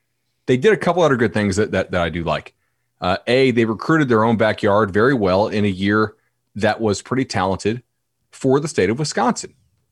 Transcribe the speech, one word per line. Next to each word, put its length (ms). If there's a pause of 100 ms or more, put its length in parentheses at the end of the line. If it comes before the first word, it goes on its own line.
(460)
They 100
did 160
a 60
couple 260
other 140
good 160
things 240
that, 140
that, 200
that 100
I 80
do 140
like. 300 (480)
Uh, 160 (100)
A, 240
they 140
recruited 420
their 160
own 140
backyard 540
very 220
well 360
in 160
a 20
year 480 (400)
that 240
was 220
pretty 240
talented 580 (480)
for 280
the 80
state 220
of 100
Wisconsin. 540 (380)